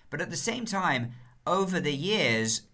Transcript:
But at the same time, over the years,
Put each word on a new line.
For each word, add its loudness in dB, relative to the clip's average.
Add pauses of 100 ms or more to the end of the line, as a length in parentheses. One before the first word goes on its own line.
But -4
at -6
the -6
same -2
time, 0 (340)
over 2
the 0
years, 2 (120)